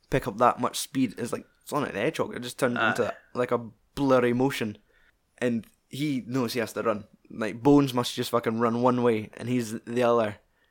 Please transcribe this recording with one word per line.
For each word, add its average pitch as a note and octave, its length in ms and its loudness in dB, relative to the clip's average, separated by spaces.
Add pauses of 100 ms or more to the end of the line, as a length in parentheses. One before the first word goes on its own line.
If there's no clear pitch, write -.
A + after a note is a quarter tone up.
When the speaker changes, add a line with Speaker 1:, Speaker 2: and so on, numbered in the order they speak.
(100)
Speaker 1:
pick C3 180 0
up G2+ 100 -6
that A#2 220 4
much - 180 -2
speed. C3 400 -2
It's A2+ 140 -6
like - 140 -8 (180)
Sonic C3+ 300 -4
the F#2 60 -4
Hedgehog. A#2+ 360 -2
It A#2+ 60 -8
just B2 180 -10
turns A#2+ 180 0
Speaker 2:
Aye. A2+ 120 2
Speaker 1:
into, G2+ 240 0 (200)
like, B2 160 -2
a A#2+ 80 2 (380)
blurry C3 360 4
motion. A#2+ 460 -2 (600)
And A#2 280 -2 (220)
he C#3 400 -4
knows A#2+ 240 -2
he B2 80 -2
has G#2+ 140 -4
to G#2+ 100 -2
run. G#2 200 -2 (240)
Like, A2 340 -6
Bones C#3+ 300 6
must A#2+ 220 -2
just B2 160 -4
fucking A#2 300 0
run A#2 200 0
one B2 220 2
way, A2 340 0
and A#2 120 -10
he's A#2 320 -4
the A#2+ 240 -2
other. A#2 320 2 (340)